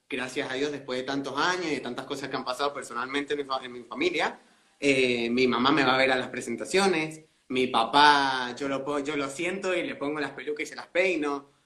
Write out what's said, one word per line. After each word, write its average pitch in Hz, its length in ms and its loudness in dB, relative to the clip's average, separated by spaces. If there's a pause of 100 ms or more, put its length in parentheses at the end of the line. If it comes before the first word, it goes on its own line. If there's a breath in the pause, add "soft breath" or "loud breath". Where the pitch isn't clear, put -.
gracias 127 420 -6
a 131 40 -6
Dios, 143 180 -2
después 127 280 -6
de 127 40 -6
tantos 139 320 -4
años 175 300 0
y 151 80 -2
de 123 60 -4
tantas 123 260 -8
cosas 139 240 -8
que 135 60 -4
han 127 80 -4
pasado 143 280 -2
personalmente 131 640 -6
en 143 60 -4
mi 139 40 -6
fa-, 131 180 -4
en 127 100 -12
mi 123 100 -12
familia, 160 580 -2 (400)
eh, 127 480 2
mi 123 180 4
mamá 123 240 4
me 147 140 4
va 127 100 4
a 131 40 4
ver 135 120 4
a 131 60 4
las 123 120 -2
presentaciones, 156 920 0 (280)
mi 127 180 2
papá, 131 920 4
yo 143 120 -6
lo 135 140 -2
po-, 143 180 -2
yo 147 180 -4
lo 139 100 -2
siento 185 480 -4
y 170 60 0
le 139 140 -6
pongo 147 220 -4
las 143 120 -4
pelucas 147 320 -6
y - 40 -4
se - 100 -14
las 120 100 -14
peino, 147 640 0 (160)